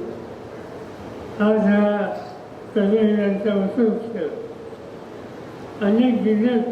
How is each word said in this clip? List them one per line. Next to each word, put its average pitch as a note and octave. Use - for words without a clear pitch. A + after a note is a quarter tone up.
आज G#3+
हा G#3
कर्मवीरांचा G#3
वसतिगृह G3
अनेक A3
जिल्ह्यात A3